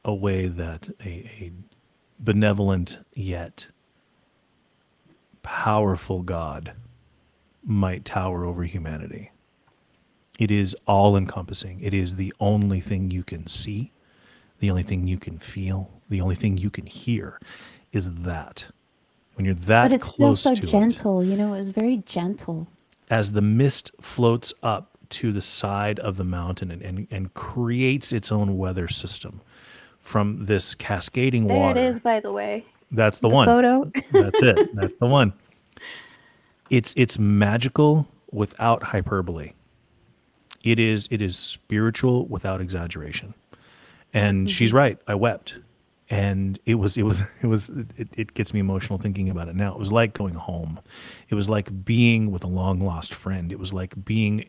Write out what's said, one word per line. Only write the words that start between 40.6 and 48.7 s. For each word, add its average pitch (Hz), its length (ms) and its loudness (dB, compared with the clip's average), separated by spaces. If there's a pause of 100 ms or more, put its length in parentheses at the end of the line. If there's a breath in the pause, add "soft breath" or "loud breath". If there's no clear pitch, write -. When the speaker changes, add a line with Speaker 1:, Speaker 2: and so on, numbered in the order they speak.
Speaker 1:
It 113 160 2
is, 110 320 0
it 107 120 -2
is 92 160 -2
spiritual 117 880 0
without 95 320 -6
exaggeration. 85 760 -8 (800 soft breath)
And 101 340 2
Speaker 2:
Mm-hmm. 101 60 -2
Speaker 1:
she's 110 200 4
right. 131 340 4
I 104 80 -2
wept. 107 420 -2 (540)
And 98 540 0
it 110 100 4
was, 104 220 0
it 110 60 0
was, 98 180 2 (100)
<laughs> - 100 -12
it 120 60 0
was, 107 220 0
it, 113 480 -10
it 107 160 -6
gets 107 200 -4
me 104 60 0
emotional 95 400 -2